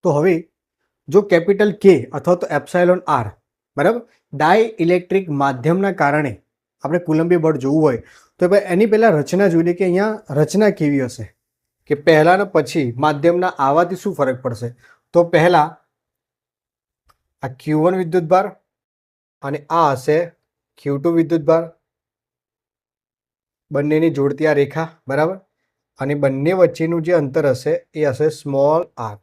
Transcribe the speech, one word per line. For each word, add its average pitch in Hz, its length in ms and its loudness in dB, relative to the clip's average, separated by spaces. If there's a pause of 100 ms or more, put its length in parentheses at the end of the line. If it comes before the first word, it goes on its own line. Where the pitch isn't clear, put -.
તો 175 120 2
હવે 170 180 2 (800)
જો 202 160 6
કેપિટલ 196 420 2 (120)
કે 190 100 8 (240)
અથવા 175 240 0
તો - 160 -12
એપ્સિલોન 180 420 0 (140)
આર, 120 120 -2 (500)
બરાબર, 220 260 0 (300)
ડાયઇલેક્ટ્રિક 180 1080 0
માધ્યમના 156 640 -2
કારણે 147 300 0 (520)
આપણે 156 240 -2
કુલંબીય 165 380 0
બળ 151 180 0
જોવું 151 220 2
હોય 120 140 0 (400)
તો 185 200 4 (140)
એની 202 180 2
પહેલા 220 240 4
રચના 175 400 0
જોઈ 165 100 2
લઈએ 175 140 -2
કે 185 80 0
અહીંયા 196 500 -2
રચના 196 400 2
કેવી 143 280 0
હશે, 113 200 -12 (640)
કે 143 160 -2
પહેલા 160 340 6
ને 202 140 -2
પછી 151 320 -2 (180)
માધ્યમના 170 480 0 (140)
આવવાથી 170 380 0
શું 196 160 -4
ફરક 131 260 -2
પડશે. 117 240 -8 (440)
તો 170 60 6 (140)
પહેલા 160 320 4 (1800)
આ 127 180 -10
ક્યુ 151 240 -2
વન 185 200 0
વિદ્યુતભાર 180 420 0 (960)
અને 143 160 -8 (240)
આ - 100 4
હશે 135 240 0 (640)
ક્યુ 143 180 -6
ટુ 165 200 -2
વિદ્યુતભાર, 160 440 0 (2000)
બંનેને 151 380 0 (100)
જોડતી 139 320 -2
આ 147 80 2
રેખા, 151 300 -2 (200)
બરાબર, 156 280 -2 (640)
અને 139 140 -4 (100)
બંને 139 360 -2
વચ્ચેનું 165 460 0
જે 175 140 0
અંતર 143 320 -4
હશે 127 200 -4 (280)
એ 151 100 0
હશે 147 180 -2 (120)
સ્મોલ 143 440 0 (220)
આર. 104 160 -12